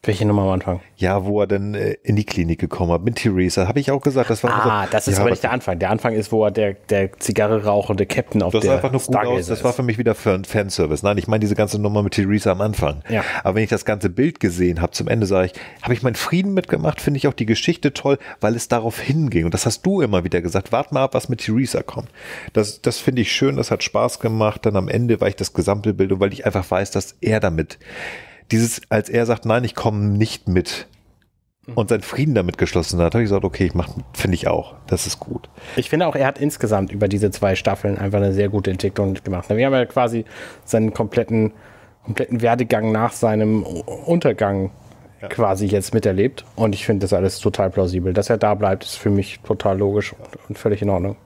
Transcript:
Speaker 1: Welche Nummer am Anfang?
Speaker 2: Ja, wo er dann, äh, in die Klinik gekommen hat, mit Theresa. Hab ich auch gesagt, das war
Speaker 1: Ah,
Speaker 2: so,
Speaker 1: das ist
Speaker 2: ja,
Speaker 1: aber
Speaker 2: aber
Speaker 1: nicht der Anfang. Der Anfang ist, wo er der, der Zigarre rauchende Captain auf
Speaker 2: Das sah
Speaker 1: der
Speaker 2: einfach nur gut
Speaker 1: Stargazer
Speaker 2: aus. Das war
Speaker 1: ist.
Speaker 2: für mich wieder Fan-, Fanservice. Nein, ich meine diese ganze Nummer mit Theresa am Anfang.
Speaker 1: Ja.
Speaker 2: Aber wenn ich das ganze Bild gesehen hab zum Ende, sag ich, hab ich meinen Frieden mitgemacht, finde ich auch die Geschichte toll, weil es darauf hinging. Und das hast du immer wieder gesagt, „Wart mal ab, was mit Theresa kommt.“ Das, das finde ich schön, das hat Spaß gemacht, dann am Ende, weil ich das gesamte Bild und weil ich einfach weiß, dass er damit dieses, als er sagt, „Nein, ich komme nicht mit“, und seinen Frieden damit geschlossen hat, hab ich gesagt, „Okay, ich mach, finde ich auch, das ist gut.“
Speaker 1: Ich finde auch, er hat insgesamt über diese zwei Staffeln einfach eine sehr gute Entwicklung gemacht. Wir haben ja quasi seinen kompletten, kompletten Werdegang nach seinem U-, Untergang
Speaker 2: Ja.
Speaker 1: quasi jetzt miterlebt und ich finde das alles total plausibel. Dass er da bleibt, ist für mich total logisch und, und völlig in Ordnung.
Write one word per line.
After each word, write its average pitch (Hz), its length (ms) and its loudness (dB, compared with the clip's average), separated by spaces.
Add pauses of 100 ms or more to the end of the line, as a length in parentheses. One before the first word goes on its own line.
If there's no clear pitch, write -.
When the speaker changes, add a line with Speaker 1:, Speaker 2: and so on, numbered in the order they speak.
Speaker 1:
Welche 107 200 0
Nummer 104 160 4
am 95 80 2
Anfang? 92 300 -2 (180)
Speaker 2:
Ja, 95 260 0
wo 104 160 0
er 98 60 2
dann, 101 280 -2
äh, 104 180 -2 (100)
in 110 120 0
die 104 120 2
Klinik 82 340 -2
gekommen 85 320 -2
hat, 85 120 2
mit 113 120 0
Theresa. 92 520 2
Hab 117 100 0
ich 135 120 -2
auch 139 120 0
gesagt, 127 260 2
das 113 160 -2
war 120 80 2
Speaker 1:
Ah, 104 320 2
Speaker 2:
so, 92 80 -6
Speaker 1:
das 110 160 0
ist 101 60 2
Speaker 2:
ja, 95 60 2
Speaker 1:
aber - 20 4
Speaker 2:
aber 104 80 4
Speaker 1:
nicht - 140 -2
der 113 80 0
Anfang. 110 260 -4
Der 92 100 0
Anfang 113 240 0
ist, 110 180 -2
wo 110 140 4
er 104 60 4
der, 101 240 0
der 98 460 -2
Zigarre 104 440 0
rauchende 101 400 2
Captain - 380 0
auf 90 100 0
Speaker 2:
Das 107 120 2
sah 117 80 4
Speaker 1:
der 135 40 4
Speaker 2:
einfach 127 160 0
nur 131 80 0
gut - 140 -10
Speaker 1:
Stargazer 107 240 2
Speaker 2:
aus. 87 80 -4
Das 110 180 -4
war 123 60 4
Speaker 1:
ist. 120 60 -4
Speaker 2:
für 135 60 -2
mich 120 140 0
wieder 113 180 2
Fan-, 95 300 0
Fanservice. 92 600 0
Nein, 101 120 2
ich 98 100 -2
meine 107 140 0
diese 104 140 2
ganze 104 260 0
Nummer 104 220 0
mit 98 100 0
Theresa 101 400 2
am 92 80 0
Anfang. 85 480 -2
Speaker 1:
Ja. 107 160 0 (200)
Speaker 2:
Aber 95 100 0
wenn 110 100 2
ich 98 60 -4
das 107 160 0
ganze 101 240 0
Bild 131 300 0
gesehen 87 420 2
hab - 120 -2
zum - 140 -4
Ende, 113 160 2
sag 92 220 4
ich, - 60 -6 (280)
hab - 100 -6
ich 113 120 0
meinen 120 140 0
Frieden 190 360 0
mitgemacht, 160 480 -2
finde 147 160 0
ich 139 100 -2
auch 135 60 2
die 113 140 -4
Geschichte 135 480 0
toll, 139 240 0 (240)
weil 110 140 2
es - 120 -6
darauf 113 320 -2
hinging. 135 460 0
Und 85 80 -2
das - 100 0
hast - 220 -2
du 190 160 2
immer 101 200 2
wieder 87 200 -2
gesagt, 90 280 -2
„Wart 127 220 0
mal 135 120 2
ab, 135 100 -4
was - 160 -2
mit 117 100 -2
Theresa 117 420 0
kommt.“ - 280 -10 (420)
Das, 107 300 -2
das - 160 0
finde 123 240 0
ich - 100 0
schön, 135 240 0
das 120 140 -2
hat 107 120 0
Spaß 120 380 -2
gemacht, 110 460 0
dann 104 100 2
am 98 140 0
Ende, 113 320 2
weil 98 80 2
ich 101 60 -8
das - 180 -6
gesamte 104 400 0
Bild 98 180 2
und 95 80 0
weil 98 140 0
ich - 100 -12
einfach 98 260 -2
weiß, 98 200 0
dass - 320 -4
er 110 180 2
damit 80 380 -2 (720)
dieses, 113 400 0
als 107 180 0
er 120 160 2
sagt, 113 220 -2
„Nein, 117 180 2
ich 117 100 -4
komme 107 300 0
nicht 104 440 0
mit“, - 380 0 (880)
und 110 120 0
seinen 107 140 2
Frieden 143 320 -2
damit 87 240 0
geschlossen 87 420 0
hat, 85 140 4
hab 113 80 4
ich - 20 2
gesagt, 98 180 2
„Okay, 98 220 0
ich 82 100 0
mach, 85 140 0 (240)
finde - 220 0
ich - 140 -2
auch, - 260 -2 (120)
das - 200 -2
ist 95 120 -6
gut.“ - 300 -10 (280)
Speaker 1:
Ich 127 120 -2
finde 165 180 2
auch, 143 80 0
er 135 120 2
hat 135 120 -2
insgesamt 107 540 0
über 101 160 0
diese 101 220 2
zwei 95 240 0
Staffeln 101 420 -2
einfach 101 220 0
eine 101 160 2
sehr 101 160 2
gute 101 200 0
Entwicklung 95 440 -2
gemacht. 92 340 -6
Wir 110 160 2
haben 139 80 2
ja 127 140 2
quasi 117 400 0 (400)
seinen 110 260 2
kompletten, 110 600 0 (500)
kompletten 117 380 -4
Werdegang 113 500 2
nach 110 200 2
seinem 107 520 2
U-, 85 160 -8
Untergang 104 920 0 (500)
Speaker 2:
Ja. 98 60 -12
Speaker 1:
quasi 101 360 0
jetzt 98 300 0
miterlebt 107 500 2 (100)
und 107 200 2
ich - 100 -8
finde 101 200 0
das 95 100 2
alles 92 260 2
total 98 300 0
plausibel. 92 420 0
Dass 98 160 0
er 117 80 4
da 104 180 2
bleibt, 98 300 0
ist - 120 -12
für - 140 0
mich 98 300 0
total 98 380 -2
logisch 101 340 0
und, - 380 -20
und 104 80 -10
völlig 104 240 0
in 101 80 0
Ordnung. 95 360 -2